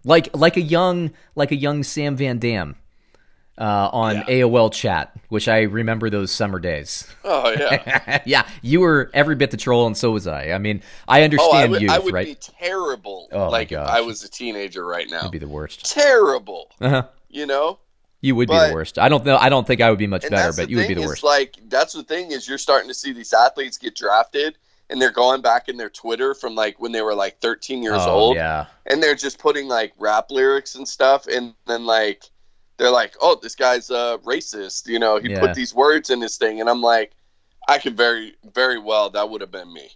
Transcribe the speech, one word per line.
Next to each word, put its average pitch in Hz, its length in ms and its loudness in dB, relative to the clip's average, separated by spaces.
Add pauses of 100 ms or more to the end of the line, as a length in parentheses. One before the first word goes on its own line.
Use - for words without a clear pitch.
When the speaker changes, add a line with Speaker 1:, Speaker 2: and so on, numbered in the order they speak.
Speaker 1:
Like, 160 340 4
like 165 180 4
a 180 60 0
young, 170 520 0 (200)
like 143 180 -2
a 147 40 0
young 143 260 -4
Sam 143 340 -4
Van 127 220 -4
Dam, 104 380 -4 (840)
uh, 104 340 0
on 110 260 0
Speaker 2:
Yeah. 107 100 -6
Speaker 1:
A 127 160 4
O 117 120 2
L 113 140 6
chat, 90 440 -2 (160)
which 110 180 -2
I 110 140 4
remember 110 500 -2
those 98 200 -2
summer 101 280 -4
days. 78 480 -8 (160)
Speaker 2:
Oh, 147 260 0
yeah. 135 720 0
Speaker 1:
<laughs> - 20 -16
Yeah, 131 220 2 (140)
you 147 200 2
were 156 340 2
every 147 200 2
bit 135 140 0
the 113 80 -8
troll, 120 300 2
and 107 100 -4
so 117 140 0
was 95 160 -4
I. 76 240 -6
I 95 80 -2
mean, 104 240 -4 (240)
I 139 140 8
Speaker 2:
Oh, - 0 -
I - 20 8
Speaker 1:
understand 147 480 6
Speaker 2:
would, 101 100 0
Speaker 1:
youth, 104 100 2
Speaker 2:
I 165 60 4
would 185 160 -2
Speaker 1:
right? 92 140 -2
Speaker 2:
be 143 80 -12
terrible, 131 960 -8
Speaker 1:
Oh, 95 140 -2
my - 40 -2
Speaker 2:
like, 110 220 -4
if 78 80 -8
Speaker 1:
gosh. 73 100 -6
Speaker 2:
I 117 120 2
was 113 220 -8
a 98 60 -20
teenager 101 560 -10
right 87 240 -8
now. 80 140 -8
Speaker 1:
You'd - 80 -8
be 82 80 -10
the 73 80 -12
worst. 76 440 -10
Speaker 2:
Terrible. 165 880 2
Speaker 1:
Uh-huh. 127 280 0 (220)
Speaker 2:
You 147 180 -8
know? 147 320 -2 (420)
Speaker 1:
You 135 140 2
would 120 140 2
be 160 60 2
Speaker 2:
But 160 120 6
Speaker 1:
the 151 60 0
worst. 80 260 -8
I 120 100 6
don't 139 160 2
know. 139 120 4
I 131 120 6
don't 135 160 2
think 123 160 0
I 117 80 6
would 104 100 2
be 104 80 -2
much 95 160 -4
Speaker 2:
and 98 80 -6
Speaker 1:
better, 98 160 2
Speaker 2:
that's 80 100 -4
Speaker 1:
but 85 80 -2
Speaker 2:
the - 60 -10
Speaker 1:
you 120 60 -2
would 107 100 0
be 98 60 -2
Speaker 2:
thing 87 40 -2
Speaker 1:
the 82 60 -4
Speaker 2:
is, 78 60 -4
Speaker 1:
worst. 73 140 -8
Speaker 2:
like, 143 320 2 (120)
that's 135 260 0
the 151 100 -12
thing 170 280 -8
is 131 160 -8
you're 139 100 -8
starting 131 320 0
to 127 40 -12
see - 200 -10
these 117 200 -6
athletes 127 440 2
get - 180 -12
drafted, 120 600 0 (320)
and 127 120 -6
they're 123 100 2
going 127 300 2
back 123 280 0
in 120 80 -10
their 110 120 -10
Twitter 120 440 -4
from, 117 220 -10
like, 107 260 -4
when 117 100 -6
they 113 120 -4
were, 107 120 -2
like, 98 240 -6
thirteen 120 440 -6
years 107 180 0
Speaker 1:
Oh, 87 100 0
Speaker 2:
old, 107 240 4
Speaker 1:
yeah. 78 300 -4 (220)
Speaker 2:
and 151 140 0
they're 147 140 4
just 135 220 -8
putting, 147 300 0
like, 113 320 -2
rap 107 320 0
lyrics 135 440 0
and 131 120 -14
stuff, 139 400 2
and 120 260 -6 (140)
then, 117 180 -4
like, 110 380 0 (540)
they're 123 140 2
like, 117 300 0
"Oh, 165 200 4
this 113 140 -14
guy's 123 340 0
a 120 340 -4
racist," 107 640 -8
you 117 120 -4
know, 110 180 2
he 107 120 -4
Speaker 1:
Yeah. 98 100 -4
Speaker 2:
put 90 140 2
these 123 220 -8
words 143 340 2
in 127 120 0
his 113 160 -8
thing, 110 240 -2
and 117 80 0
I'm 120 120 0
like, 117 300 2 (560)
I 143 100 4
could 127 200 -6
very, 117 380 0 (180)
very 127 260 0
well, 107 320 0
that 104 180 -4
would 107 120 -10
have 90 100 -14
been 90 200 -16
me. 76 240 -20